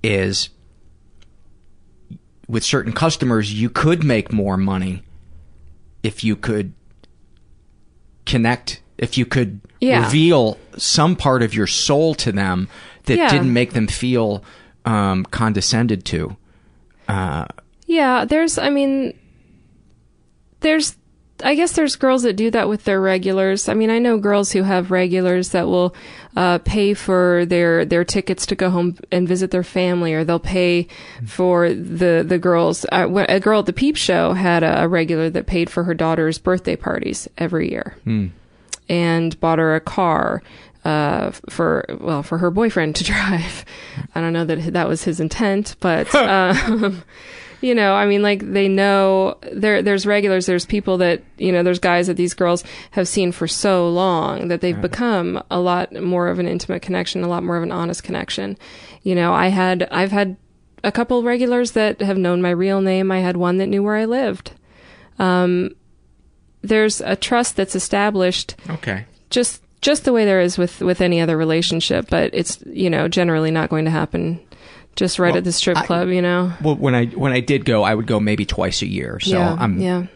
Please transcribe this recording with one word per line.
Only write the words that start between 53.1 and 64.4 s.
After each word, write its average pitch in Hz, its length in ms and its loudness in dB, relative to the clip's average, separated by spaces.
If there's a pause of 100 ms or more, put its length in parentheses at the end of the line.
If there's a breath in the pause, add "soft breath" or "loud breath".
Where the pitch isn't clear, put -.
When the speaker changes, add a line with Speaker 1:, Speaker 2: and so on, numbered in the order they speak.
Speaker 2:
for 165 160 -6
so 185 400 0
long 170 600 0
that 170 120 -2
they've 180 160 -2
Speaker 1:
Yeah. 208 60 -6
Speaker 2:
become 185 680 -2
a 180 100 -2
lot 180 340 -2
more 175 340 -2
of 175 100 -2
an 175 80 -2
intimate 175 360 -6
connection, 180 420 -4
a 175 40 -2
lot 175 140 -4
more 175 140 -4
of 165 60 -4
an 170 100 -6
honest 175 320 -6
connection. 196 540 -8 (440 loud breath)
You 185 120 -2
know, 175 180 2
I 180 160 2
had, 185 420 0
I've 190 220 -2
had 196 240 0 (460)
a 202 100 -2
couple 240 300 0
regulars 240 480 0
that 214 320 0
have 196 160 0
known 180 240 2
my 180 80 2
real 190 320 0
name. 190 280 2
I 185 100 0
had 180 180 -2
one 180 180 0
that 196 120 0
knew 196 140 0
where 214 140 0
I 220 80 0
lived. 226 460 -4 (680 loud breath)